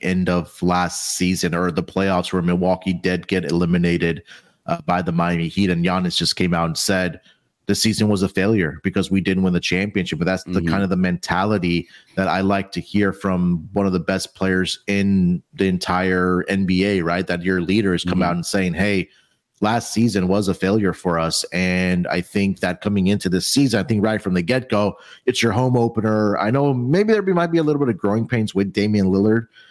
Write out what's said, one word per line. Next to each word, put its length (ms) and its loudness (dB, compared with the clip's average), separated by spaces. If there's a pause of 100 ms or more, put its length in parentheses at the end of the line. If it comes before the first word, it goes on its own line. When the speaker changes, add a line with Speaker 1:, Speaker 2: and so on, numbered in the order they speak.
Speaker 1:
end 240 0
of 340 -2
last 540 -2
season 380 0
or 160 0
the 120 -4
playoffs 480 -2
where 120 -2
Milwaukee 500 0
did 340 -2
get 240 -2
eliminated, 720 0 (440)
uh, 160 -4
by 180 0
the 120 -4
Miami 360 0
Heat, 220 0
and 120 0
Giannis 360 0
just 180 -2
came 160 0
out 140 0
and 120 -4
said, 420 -2 (460)
"The 80 2
season 340 0
was 140 2
a 60 0
failure 560 0
because 260 -2
we 120 2
didn't 200 0
win 120 2
the 60 2
championship." 580 -2
But 80 0
that's 180 -2
the 60 -12 (100)
Speaker 2:
Mm-hmm. 80 -2
Speaker 1:
kind 160 0
of 60 0
the 60 0
mentality 920 0 (280)
that 120 0
I 140 0
like 300 0
to 80 -8
hear 340 0
from 580 -2
one 140 0
of 80 0
the 40 2
best 360 -4
players 520 -2
in 560 2 (120)
the 120 0
entire 800 0
N 180 0
B 180 2
A, 160 0
right? 260 -2
That 160 -4
your 200 0
leaders 420 0
come 100 0
Speaker 2:
Mm-hmm. 80 2
Speaker 1:
out 140 0
and 100 -4
saying, 280 0
"Hey, 340 0 (520)
last 340 -2
season 340 2
was 200 2
a 60 2
failure 380 0
for 260 -2
us." 240 -2 (100)
And 560 0
I 120 -2
think 400 -2
that 220 -4
coming 240 0
into 240 0
this 160 0
season, 340 2
I 20 0
think 220 0
right 160 0
from 140 -2
the 80 0
get-go, 540 0 (280)
it's 180 0
your 100 2
home 240 2
opener. 600 2
I 140 0
know 240 2
maybe 400 2
there 80 2
be, 100 0
might 200 0
be 60 4
a 40 2
little 180 2
bit 80 2
of 80 2
growing 320 0
pains 260 -2
with 200 0
Damian 320 2
Lillard, 400 2 (240)